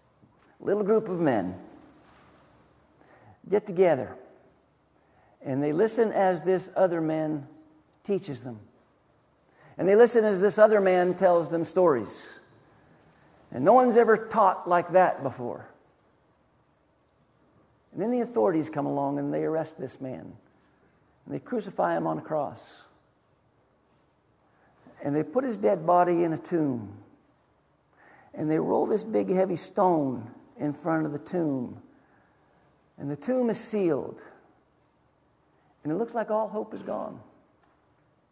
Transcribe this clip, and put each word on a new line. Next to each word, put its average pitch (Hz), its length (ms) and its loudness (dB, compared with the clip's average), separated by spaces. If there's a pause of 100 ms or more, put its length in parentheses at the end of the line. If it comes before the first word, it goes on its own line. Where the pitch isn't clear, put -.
(600)
a - 20 -16
little 202 200 0
group 220 240 0
of 175 120 -4
men 101 400 0 (1900)
get 208 160 0
together, 165 500 2 (1300)
and 139 220 -2
they 147 100 0
listen 220 380 0
as 185 320 0
this 180 320 0
other 175 260 2
man 156 460 -4 (560)
teaches 147 380 -6
them. 117 180 -14 (1200)
And 165 80 0
they 196 80 6
listen 233 300 6
as 196 160 0
this 208 180 2
other 214 200 8
man 180 360 2
tells 175 340 4
them 165 160 -2
stories. 156 760 0 (1120)
And 127 140 -6
no 208 80 8
one's 247 240 6
ever 220 180 6
taught 214 540 0
like 175 220 0
that 175 320 4
before. 120 440 -8 (2250)
And 156 80 -8
then 226 100 -2
the 247 80 -2
authorities 196 500 0
come 143 160 -4
along 143 320 -2
and 143 160 -4
they 156 100 -4
arrest 156 360 -4
this 139 200 -12
man. 117 340 -12 (920)
And - 80 -12
they 139 60 -8
crucify 180 580 -4
him 160 80 -2
on 160 140 -2
a - 20 -8
cross. 143 640 -8 (2250)
And 143 140 -4
they 151 80 0
put 254 220 -2
his 226 120 -4
dead 196 300 0
body 175 360 4
in 165 80 0
a 156 60 -4
tomb. 120 600 -4 (1400)
And 156 140 -2
they 156 80 2
roll - 260 0
this 214 200 0
big 208 240 -2
heavy 185 260 0
stone 147 760 0 (280)
in 147 160 -4
front 160 320 -4
of 147 80 -6
the 143 60 -8
tomb. 135 600 -6 (1160)
And 139 120 -10
the 147 60 -6
tomb 240 340 0
is 208 80 -2
sealed. 165 640 -4 (1600)
And 151 100 -4
it - 20 -2
looks 226 180 -4
like 220 160 -4
all 214 200 -2
hope 214 240 -8
is 190 100 -14
gone. - 380 -8 (1120)